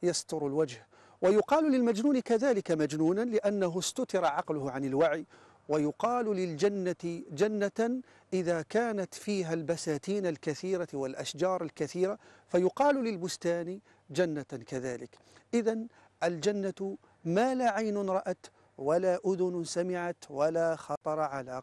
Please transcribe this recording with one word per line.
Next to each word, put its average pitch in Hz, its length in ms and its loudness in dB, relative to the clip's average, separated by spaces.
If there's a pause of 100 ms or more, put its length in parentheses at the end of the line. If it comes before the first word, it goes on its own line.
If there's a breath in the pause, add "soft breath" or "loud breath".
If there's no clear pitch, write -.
يستر 160 440 -2
الوجه، 139 400 -2 (340 soft breath)
ويقال 233 500 4
للمجنون 247 480 2
كذلك 226 520 2
مجنونا 160 500 2
لأنه 202 580 0
استتر 190 460 0
عقله 147 460 -2
عن 135 140 -4
الوعي، 147 400 2 (440 loud breath)
ويقال 180 560 0
للجنة 180 960 -2 (100)
جنة 214 680 0 (320 soft breath)
إذا 175 280 0
كانت 208 520 -2
فيها 185 400 -2
البساتين 165 720 -2
الكثيرة 175 680 -2
والأشجار 143 720 -2
الكثيرة، 180 560 -2 (280 loud breath)
فيقال 262 480 4
للبستان 180 840 -4 (300 soft breath)
جنة 156 340 0
كذلك. 123 760 -8 (360 soft breath)
إذن 226 340 0 (360 soft breath)
الجنة 196 720 -2 (280 soft breath)
ما 226 300 2
لا 247 140 2
عين 202 400 0
رأت 185 360 -2 (320 soft breath)
ولا 175 480 2
أذن 180 380 0
سمعت 175 640 -4
ولا 160 460 2
خطر 151 440 -4
على 131 420 -6